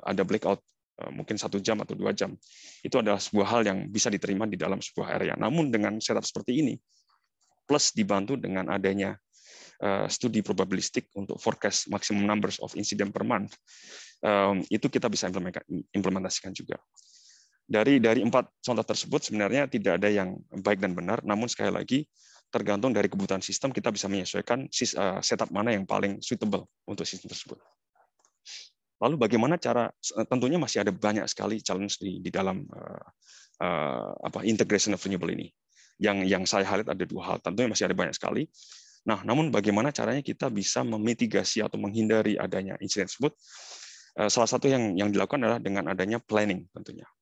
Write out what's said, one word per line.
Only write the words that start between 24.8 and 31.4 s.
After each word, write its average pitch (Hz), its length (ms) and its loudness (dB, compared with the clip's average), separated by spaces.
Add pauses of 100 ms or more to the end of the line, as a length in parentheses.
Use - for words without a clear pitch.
eh, 95 240 0
setup 107 320 0
mana 107 240 0
yang 98 80 0
paling 101 400 -2
suitable 101 400 -2 (240)
untuk 95 160 -6
sistem - 240 -10
tersebut. - 320 -14 (1400)
Lalu 143 160 2
bagaimana 117 420 4
cara, 120 300 0 (340)
tentunya 127 320 0
masih 120 240 0
ada 101 80 2
banyak 104 400 0
sekali 101 320 -4